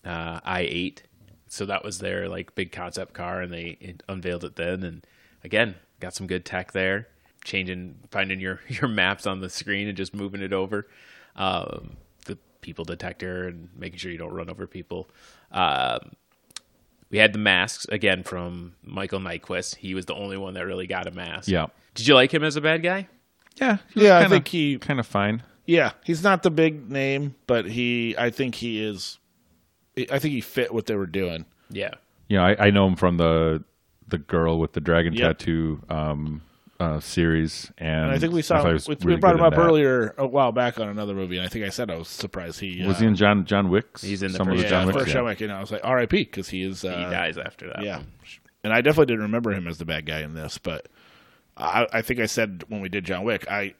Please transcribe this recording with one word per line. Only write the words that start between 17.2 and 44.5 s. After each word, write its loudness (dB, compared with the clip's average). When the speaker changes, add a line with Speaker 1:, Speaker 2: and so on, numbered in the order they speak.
Speaker 1:
the -4
masks 2
again 0
from -10
Michael -8
Nyqvist. -8
He -8
was -6
the -8
only -8
one -10
that -8
really -6
got -6
a -8
mask. -10
Speaker 2:
Yeah. 2
Speaker 1:
Did -2
you 8
like 8
him 0
as 0
a -4
bad 2
guy? -2
Speaker 2:
Yeah. 2
He 4
was 12
Speaker 3:
Yeah, 12
I 12
Speaker 2:
kinda, 8
Speaker 3:
think 4
he 0
Speaker 2:
kinda -2
fine. 0
Speaker 3:
Yeah, 4
he's -2
not 4
the 6
big 2
name, -2
but 4
he, -2
I 0
think -4
he -4
is, -8
I 0
think -2
he -4
fit -2
what -2
they -2
were -2
doing. -4
Speaker 1:
Yeah. -6
Speaker 2:
You 4
know, 6
I, 6
I 10
know 6
him 4
from 4
the, 4
the -2
girl 0
with -2
the -4
dragon 2
Speaker 3:
Yep. 2
Speaker 2:
tattoo, -2
um, -4
uh, 0
series, 0
and -2
Speaker 3:
And 2
I 2
think 0
we 2
Speaker 2:
I 0
Speaker 3:
saw 2
Speaker 2:
thought 4
he 4
Speaker 3:
him, 4
Speaker 2:
was -4
Speaker 3:
we, -4
we -6
Speaker 2:
really 4
Speaker 3:
brought 8
Speaker 2:
good 4
Speaker 3:
him 6
Speaker 2:
in 8
Speaker 3:
up 4
Speaker 2:
that. 8
Speaker 3:
earlier 4
a 0
while 4
back 0
on -2
another -4
movie, -4
and -2
I -4
think -4
I -4
said -6
I -4
was -10
surprised -10
he, -6
Speaker 2:
Was 2
Speaker 3:
uh, -4
Speaker 2:
he 6
in 6
John, 6
John 2
Wick's? 0
Speaker 1:
He's -4
in -4
the -6
Speaker 2:
Some 0
of 2